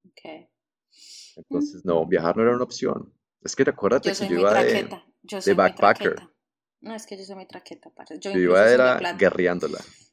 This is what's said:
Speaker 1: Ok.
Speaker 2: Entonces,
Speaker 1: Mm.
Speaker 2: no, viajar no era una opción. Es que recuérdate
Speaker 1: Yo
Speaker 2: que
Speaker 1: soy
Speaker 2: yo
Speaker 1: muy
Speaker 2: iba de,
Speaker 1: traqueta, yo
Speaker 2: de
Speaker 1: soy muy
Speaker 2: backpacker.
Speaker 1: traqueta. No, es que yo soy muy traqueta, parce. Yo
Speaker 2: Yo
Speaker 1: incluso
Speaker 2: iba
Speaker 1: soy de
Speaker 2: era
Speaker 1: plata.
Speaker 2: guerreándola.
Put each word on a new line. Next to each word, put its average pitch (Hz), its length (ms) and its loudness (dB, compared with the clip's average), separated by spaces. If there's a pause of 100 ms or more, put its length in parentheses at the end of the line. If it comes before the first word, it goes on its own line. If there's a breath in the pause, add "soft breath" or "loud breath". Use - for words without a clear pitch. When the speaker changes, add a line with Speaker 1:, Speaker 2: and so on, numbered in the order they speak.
Speaker 1:
Ok. 165 420 -20 (880 loud breath)
Speaker 2:
Entonces, - 480 -6
Speaker 1:
Mm. 90 40 -4
Speaker 2:
no, 82 180 0
viajar 87 300 0
no 110 60 0
era 120 120 2
una 123 100 -4
opción. - 480 -8 (300)
Es - 140 -10
que 135 80 2
recuérdate 120 440 0
Speaker 1:
Yo - 40 -2
Speaker 2:
que 196 40 -6
Speaker 1:
soy 95 120 -6
Speaker 2:
yo 87 60 -2
Speaker 1:
muy 87 80 0
Speaker 2:
iba 107 200 4
de, 123 80 2
Speaker 1:
traqueta, - 340 -4 (180)
yo - 160 -12
Speaker 2:
de 92 40 -12
Speaker 1:
soy - 120 2
muy 180 40 0
Speaker 2:
backpacker. 104 560 2
Speaker 1:
traqueta. - 180 -18 (500)
No, 220 120 -14
es 214 120 -14
que 196 100 -18
yo 190 80 -20
soy 190 120 -16
muy 185 100 -18
traqueta, - 500 -20
parce. - 220 -18
Yo - 120 -10
Speaker 2:
Yo 95 80 -2
Speaker 1:
incluso 90 120 2
Speaker 2:
iba 90 80 6
Speaker 1:
soy 107 100 8
de 120 60 8
Speaker 2:
era 127 240 4
Speaker 1:
plata. - 200 -6
Speaker 2:
guerreándola. 87 600 0 (340)